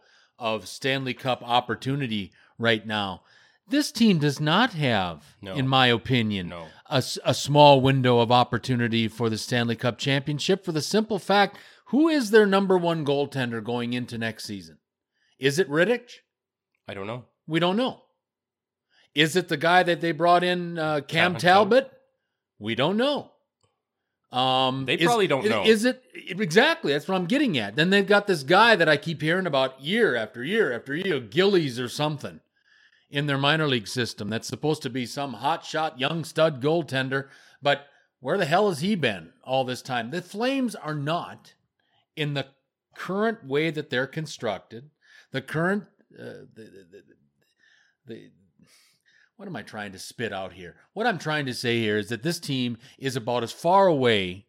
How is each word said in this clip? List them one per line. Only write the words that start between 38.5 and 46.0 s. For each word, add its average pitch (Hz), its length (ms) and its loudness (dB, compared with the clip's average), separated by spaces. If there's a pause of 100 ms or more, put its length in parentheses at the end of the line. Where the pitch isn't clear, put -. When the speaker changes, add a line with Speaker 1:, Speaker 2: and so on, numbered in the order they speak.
Speaker 1:
has 143 120 -4
he 202 120 0
been 107 380 -4 (120)
all 131 200 0
this 123 180 -6
time? 120 300 -6
The 175 100 -6
Flames 240 540 -4
are 151 180 -8
not, 143 640 -6 (600)
in 147 200 -4
the 139 100 -6 (500)
current 214 520 -4
way 151 240 0
that 147 180 -8
they're 127 160 -2
constructed, 123 840 -10 (400)
the 135 100 -6
current, 170 440 -2 (280)